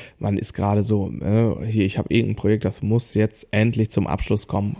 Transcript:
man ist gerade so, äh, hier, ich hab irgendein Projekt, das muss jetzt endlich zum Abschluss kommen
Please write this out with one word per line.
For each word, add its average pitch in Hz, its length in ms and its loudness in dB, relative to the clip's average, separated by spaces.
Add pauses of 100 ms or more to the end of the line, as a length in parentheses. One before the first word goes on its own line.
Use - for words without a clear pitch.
(180)
man 101 180 -2
ist - 160 -4
gerade 101 300 2
so, 101 280 0 (120)
äh, 110 420 2
hier, 110 220 2
ich 101 100 -2
hab - 140 -2
irgendein 113 260 2
Projekt, 104 300 0
das - 160 -6
muss 113 320 0
jetzt 107 360 -2
endlich 110 400 2
zum - 160 0
Abschluss - 400 0
kommen 101 340 -2